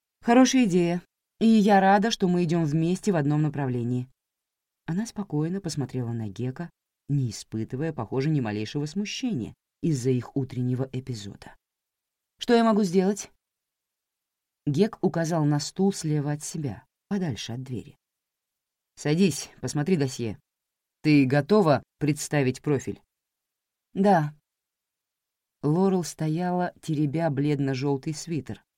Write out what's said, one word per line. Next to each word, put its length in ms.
Хорошая 440
идея, 380
и 60
я 340
рада, 300
что 180
мы 160
идём 200
вместе 480
в 40
одном 260
направлении». 640
Она 200
спокойно 540
посмотрела 520
на 160
Гека, 420
не 220
испытывая, 600
похоже, 380
ни 100
малейшего 460
смущения 680
из-за 280
их 260
утреннего 560
эпизода. 640
«Что 160
я 100
могу 180
сделать?» 480
Гек 340
указал 440
на 160
стул 320
слева 400
от 100
себя, 420
подальше 460
от 100
двери. 340
«Садись, 520
посмотри 360
досье. 440
Ты 220
готова 600
представить 640
профиль?» 380
«Да». 400
Лорел 400
стояла, 800
теребя 480
бледно-жёлтый 800
свитер, 520